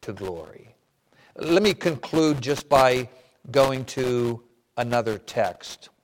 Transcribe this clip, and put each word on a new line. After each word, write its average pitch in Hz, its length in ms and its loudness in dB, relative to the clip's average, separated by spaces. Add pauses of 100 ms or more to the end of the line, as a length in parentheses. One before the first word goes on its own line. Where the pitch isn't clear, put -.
to - 100 -14
glory. 92 640 -12 (600)
Let 170 260 2
me 208 100 4
conclude 156 680 0
just 135 260 -6
by 127 400 4 (440)
going 135 340 2
to 120 580 -2 (320)
another 117 420 -2
text. - 760 -6 (120)